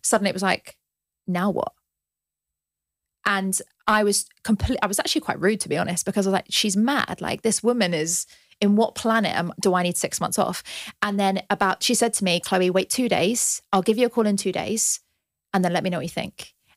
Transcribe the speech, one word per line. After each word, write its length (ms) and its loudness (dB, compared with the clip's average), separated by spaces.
suddenly 280 2
it 40 -2
was 80 -6
like, 340 -2
"Now 240 0
what?" 220 -2
And 320 0
I 180 4
was 220 0
complete-, 380 0
I 40 2
was 120 -4
actually 240 -2
quite 180 -4
rude, 200 2
to 80 -8
be 80 -2
honest, 280 -2
because 220 0
I 40 0
was 40 2
like, 140 -2
"She's 280 0
mad. 440 0
Like, 220 -6
this 200 0
woman 300 2
is, 340 -2
in 160 4
what 180 2
planet 400 0
am, 260 -2
do 140 4
I 80 2
need 140 0
six 240 -4
months 180 -2
off?" 240 -2
And 180 -2
then 300 0
about, 320 0
she 120 2
said 200 2
to 100 -2
me, 160 2
"Chloe, 300 2
wait 200 0
two 180 0
days. 540 0
I'll 100 4
give 160 2
you 80 4
a 40 0
call 160 2
in 100 2
two 160 -2
days 480 -2
and 120 2
then 80 2
let 120 0
me 60 -2
know 80 -4
what 60 -6
you 40 -6
think." 460 -10